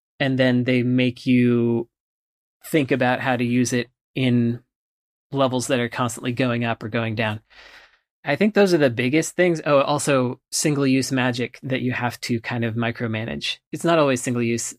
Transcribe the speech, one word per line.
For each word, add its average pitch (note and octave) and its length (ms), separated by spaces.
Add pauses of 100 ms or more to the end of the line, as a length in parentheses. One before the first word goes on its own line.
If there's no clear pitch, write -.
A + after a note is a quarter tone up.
(180)
and C3+ 200
then B2 260
they B2+ 180
make B2+ 440
you A#2+ 640 (720)
think D3 260
about B2+ 300
how B2+ 160
to B2 80
use A#2+ 300
it B2 160 (240)
in A#2+ 460 (720)
levels B2+ 340
that C3 140
are A#2+ 80
constantly B2 440
going A#2+ 320
up A2+ 180
or A#2 60
going A2+ 260
down. A2 260 (840)
I C#3+ 100
think G#3 200
those G3 200
are D#3+ 40
the C#3 120
biggest B2+ 460
things. F3 280
Oh, C#3+ 160
also C3+ 600 (100)
single-use C#3 600
magic B2+ 500
that C3 200
you B2 100
have A#2+ 300
to A#2 180
kind A#2+ 240
of A2 100
micromanage. A#2 840 (120)
It's - 140
not E3+ 160
always C3+ 200
single-use, A#2 580